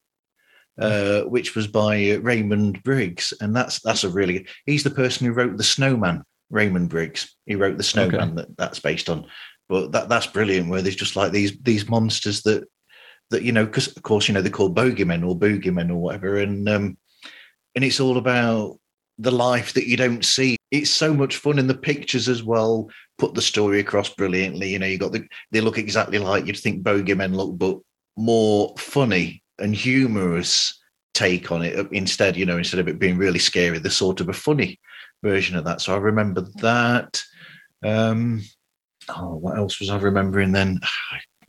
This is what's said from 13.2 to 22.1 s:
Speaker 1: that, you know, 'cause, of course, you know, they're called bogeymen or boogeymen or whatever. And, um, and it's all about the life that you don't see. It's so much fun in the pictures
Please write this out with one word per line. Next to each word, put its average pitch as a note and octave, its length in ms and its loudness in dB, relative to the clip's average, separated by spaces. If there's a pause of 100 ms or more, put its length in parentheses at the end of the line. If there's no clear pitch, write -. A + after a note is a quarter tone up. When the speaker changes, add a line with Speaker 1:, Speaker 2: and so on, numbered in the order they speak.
Speaker 1:
that, - 140 -2
you A#2+ 100 0
know, A2 120 4
'cause, A#2+ 300 -4
of - 80 -20
course, G#2 240 2
you G#2+ 60 2
know, G2 80 2
they're F#2 100 0
called F#2+ 240 0
bogeymen F#2+ 500 2
or F2+ 140 -2
boogeymen F#2 500 0
or F2 80 -2
whatever. G2 420 -4
And, G2+ 280 -2
um, G2+ 300 0 (800)
and C3 100 2
it's B2+ 160 0
all B2+ 160 2
about A#2 600 0 (420)
the B2 120 0
life B2 420 0
that - 140 0
you A#2+ 80 2
don't A#2+ 300 0
see. C3 300 2 (160)
It's D3 180 0
so D#3 240 2
much C3+ 240 0
fun D3 220 2
in B2+ 80 2
the C3 100 0
pictures B2+ 520 -2